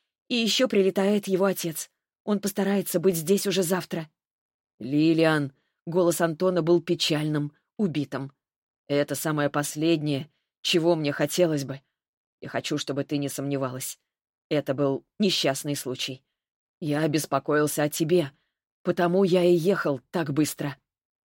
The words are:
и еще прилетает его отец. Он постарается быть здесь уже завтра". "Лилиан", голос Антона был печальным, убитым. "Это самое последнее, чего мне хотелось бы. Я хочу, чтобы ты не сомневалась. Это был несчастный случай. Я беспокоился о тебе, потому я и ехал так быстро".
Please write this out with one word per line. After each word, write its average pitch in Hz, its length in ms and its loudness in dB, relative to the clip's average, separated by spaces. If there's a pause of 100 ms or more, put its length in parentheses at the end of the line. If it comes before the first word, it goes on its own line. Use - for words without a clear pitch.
(280)
и 254 80 -4
еще 233 320 2
прилетает 196 580 2
его 190 200 2
отец. 175 440 -4 (340)
Он 208 140 0
постарается 196 600 0
быть 175 160 4
здесь 175 300 0
уже 190 160 0
завтра". 165 460 -4 (720)
"Лилиан", 151 760 2 (340)
голос 170 340 2
Антона 175 420 0
был 170 180 4
печальным, 151 720 -2 (240)
убитым. 139 560 -4 (560)
"Это 143 260 0
самое 147 360 0
последнее, 151 800 -2 (320)
чего 170 320 2
мне 151 180 -2
хотелось 151 520 0
бы. 135 160 -10 (600)
Я - 80 -14
хочу, 135 300 -4
чтобы 139 260 -4
ты 143 140 -4
не 143 100 -4
сомневалась. 135 720 -6 (500)
Это 147 260 -2
был 135 300 0 (140)
несчастный 151 580 0
случай. 131 460 -8 (580)
Я 151 280 -2
беспокоился 147 760 0
о 151 40 2
тебе, 156 440 0 (500)
потому 180 420 2
я 180 200 4
и 175 100 6
ехал 165 460 0 (100)
так 160 220 -2
быстро". 147 440 -2 (500)